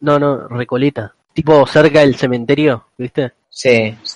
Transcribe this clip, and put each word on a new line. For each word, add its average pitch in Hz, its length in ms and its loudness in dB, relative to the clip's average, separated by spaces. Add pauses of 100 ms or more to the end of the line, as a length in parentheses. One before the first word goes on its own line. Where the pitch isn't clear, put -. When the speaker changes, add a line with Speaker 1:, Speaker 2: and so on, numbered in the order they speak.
Speaker 1:
No, 147 180 0
no, 143 300 -4
Recoleta. 123 640 -4 (180)
Tipo 147 340 2
cerca 151 340 4
del 139 160 4
cementerio, 127 680 -2 (120)
¿viste? 123 340 -8 (160)
Speaker 2:
Sí, 113 460 0 (220)